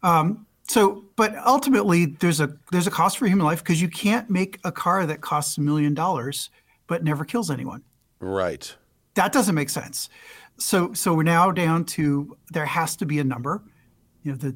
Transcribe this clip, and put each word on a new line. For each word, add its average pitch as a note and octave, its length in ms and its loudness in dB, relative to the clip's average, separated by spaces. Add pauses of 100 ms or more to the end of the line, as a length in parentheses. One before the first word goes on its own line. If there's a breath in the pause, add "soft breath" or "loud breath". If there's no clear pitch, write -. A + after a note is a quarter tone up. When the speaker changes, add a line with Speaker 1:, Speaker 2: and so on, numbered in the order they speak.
Speaker 1:
Um, F3 420 2 (220)
so, G3+ 380 4 (100)
but A3 180 2 (120)
ultimately, G#3 640 4
there's D#3 340 0
a, C#3 120 0 (180)
there's F3+ 160 2
a G3+ 40 -2
cost F#3 260 2
for C4+ 80 0
human F#3+ 200 4
life D#3 180 0
'cause E3 160 2
you F3+ 80 2
can't G#3 420 -2
make F#3+ 360 -2
a F3 60 -4
car F3+ 340 0
that D3+ 160 -6
costs - 360 -4
a D#3 40 -2
million D3 320 0
dollars C#3+ 560 -4 (380 soft breath)
but E3 180 -4
never D3+ 180 -2
kills G#3+ 260 -4
anyone. C3 320 -8 (380)
Speaker 2:
Right. F#2 560 -4 (400)
Speaker 1:
That G3 160 2
doesn't G#3 240 2
make C#3+ 140 -2
sense. - 400 -10 (480 loud breath)
So, - 360 0
so F3+ 200 0
we're D#3+ 100 2
now E3+ 280 4
down E3 340 0
to, D3 500 -2 (160)
there D#3 140 -2
has E3 320 -4
to G3 80 -4
be D3 140 -2
a D3 40 -2
number. C3 400 -4 (600 soft breath)
You D3 80 -6
know, C3+ 60 -6
the, C3+ 180 -6